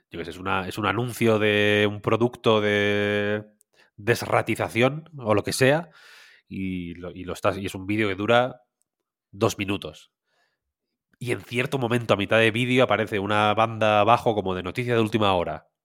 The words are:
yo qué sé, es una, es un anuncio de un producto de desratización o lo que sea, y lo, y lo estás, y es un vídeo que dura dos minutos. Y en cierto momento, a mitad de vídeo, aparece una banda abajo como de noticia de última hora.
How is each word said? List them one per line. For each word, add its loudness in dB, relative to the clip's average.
yo -12
qué -10
sé, -10
es -14
una, -4
es -8
un -2
anuncio 2
de 4
un -8
producto 2
de 0
desratización -2
o 0
lo 2
que -4
sea, 2
y -8
lo, -12
y -14
lo -8
estás, -2
y -6
es -10
un -12
vídeo -2
que -4
dura 0
dos -2
minutos. -8
Y -6
en -4
cierto -4
momento, 0
a 4
mitad 2
de 4
vídeo, 2
aparece 0
una 2
banda 2
abajo 4
como -2
de -4
noticia -4
de 4
última 2
hora. -4